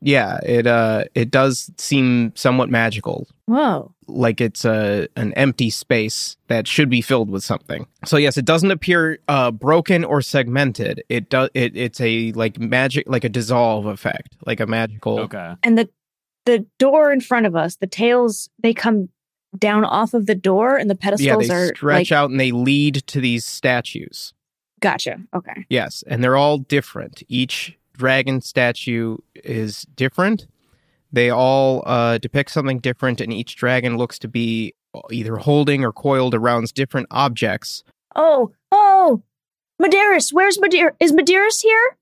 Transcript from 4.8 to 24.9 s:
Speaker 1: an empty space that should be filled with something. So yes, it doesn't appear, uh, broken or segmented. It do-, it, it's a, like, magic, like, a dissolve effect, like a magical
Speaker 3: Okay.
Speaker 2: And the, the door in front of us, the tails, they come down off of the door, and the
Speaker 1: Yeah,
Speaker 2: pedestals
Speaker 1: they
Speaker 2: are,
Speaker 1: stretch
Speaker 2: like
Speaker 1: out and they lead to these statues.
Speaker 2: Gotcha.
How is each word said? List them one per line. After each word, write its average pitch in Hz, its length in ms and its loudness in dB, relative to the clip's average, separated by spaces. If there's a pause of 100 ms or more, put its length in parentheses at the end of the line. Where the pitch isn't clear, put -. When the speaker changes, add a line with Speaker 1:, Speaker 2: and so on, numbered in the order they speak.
Speaker 1:
an 113 180 -4
empty 131 360 0
space - 640 -4 (120)
that 113 200 -2
should 147 220 2
be 120 120 2
filled 113 280 0
with 98 140 -6
something. - 420 -6 (200)
So 156 120 2
yes, 143 200 4
it 139 60 -2
doesn't 160 280 2
appear, 165 480 0 (100)
uh, 131 220 2
broken 160 520 2
or 143 180 0
segmented. 127 880 -2
It 120 200 -4
do-, 131 240 0
it, 123 240 -2
it's 120 240 -6
a, 113 320 -2
like, 113 260 -4
magic, 127 480 -2
like, 127 160 -2
a 120 60 -2
dissolve 113 560 0
effect, - 500 -8 (100)
like 113 140 -6
a - 60 -2
magical 110 540 -4
Speaker 3:
Okay. 92 340 -10 (100)
Speaker 2:
And 226 140 4
the, 226 100 0 (580)
the 233 200 2 (140)
door 285 340 4
in 262 80 0
front 233 240 0
of 175 100 0
us, 165 200 -2
the 190 120 -6
tails, 233 600 0 (120)
they 233 120 2
come 220 360 0 (480)
down 208 280 2
off 214 300 -2
of 220 100 0
the 208 100 0
door, 196 400 2
and 214 140 0
the 196 60 0
Speaker 1:
Yeah, 202 160 -2
Speaker 2:
pedestals 202 360 2
Speaker 1:
they 180 60 0
Speaker 2:
are, 180 140 0
Speaker 1:
stretch 147 420 0
Speaker 2:
like - 20 2
Speaker 1:
out 143 200 2
and 135 80 -2
they 131 120 2
lead 135 440 2 (120)
to 143 140 -4
these 120 240 -2
statues. - 880 -6 (460)
Speaker 2:
Gotcha. - 400 -4 (160)